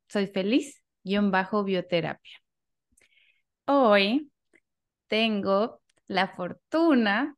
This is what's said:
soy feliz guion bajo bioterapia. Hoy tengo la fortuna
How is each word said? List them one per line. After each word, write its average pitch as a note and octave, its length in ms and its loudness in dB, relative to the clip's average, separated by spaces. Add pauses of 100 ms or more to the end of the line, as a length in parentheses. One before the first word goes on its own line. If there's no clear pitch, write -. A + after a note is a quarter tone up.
soy G3+ 180 -2
feliz G3+ 560 -4 (220)
guion G3+ 260 0
bajo F#3+ 340 -2
bioterapia. F3 800 -6 (1300)
Hoy A#3+ 640 2 (760)
tengo G#3+ 720 -2 (280)
la F#3+ 220 -2
fortuna A#3+ 1080 0